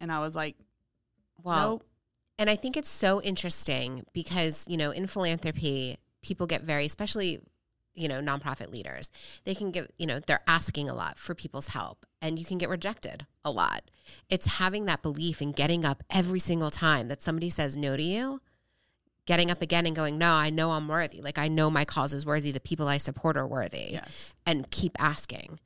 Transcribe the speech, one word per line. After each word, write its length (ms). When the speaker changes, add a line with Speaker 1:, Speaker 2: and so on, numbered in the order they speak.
Speaker 1:
And 100
I 80
was 160
like, 200
Speaker 2:
Well, 260
Speaker 1:
"Nope." 140
Speaker 2:
and 100
I 60
think 220
it's 120
so 320
interesting 920
because, 560
you 80
know, 140
in 160
philanthropy, 920
people 240
get 160
very, 220
especially, 540
you 140
know, 140
nonprofit 500
leaders, 400
they 120
can 160
give, 160
you 100
know, 180
they're 220
asking 400
a 60
lot 260
for 160
people's 340
help, 360
and 180
you 60
can 120
get 120
rejected 560
a 80
lot. 380
It's 160
having 260
that 160
belief 400
and 140
getting 280
up 260
every 300
single 320
time 380
that 120
somebody 280
says 260
no 220
to 60
you, 360
getting 260
up 100
again 240
and 100
going, 220
"No, 140
I 200
know 200
I'm 160
worthy. 340
Like, 160
I 120
know 200
my 140
cause 300
is 120
worthy. 260
The 100
people 260
I 120
support 360
are 120
worthy." 440
Speaker 1:
Yes. 440
Speaker 2:
And 260
keep 300
asking. 640